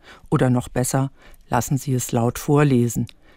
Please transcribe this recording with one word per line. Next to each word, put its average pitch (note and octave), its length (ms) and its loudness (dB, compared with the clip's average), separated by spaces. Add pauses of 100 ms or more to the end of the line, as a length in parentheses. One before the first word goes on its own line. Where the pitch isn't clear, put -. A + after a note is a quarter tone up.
(300)
Oder C3 220 2
noch B2 180 0
besser, C3+ 400 -2 (380)
lassen B2+ 320 -2
Sie C3 160 -4
es - 160 -4
laut A#2+ 260 0
vorlesen. B2+ 680 2 (300)